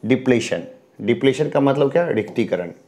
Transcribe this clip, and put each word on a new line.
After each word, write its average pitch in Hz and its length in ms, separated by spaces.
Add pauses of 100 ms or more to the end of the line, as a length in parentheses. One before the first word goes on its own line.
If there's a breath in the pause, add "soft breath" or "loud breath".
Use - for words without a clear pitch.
डिप्लेशन, 120 600 (380)
डिप्लेशन 127 480
का 147 120
मतलब 139 320
क्या? 170 160
रिक्तीकरण। 101 640 (180)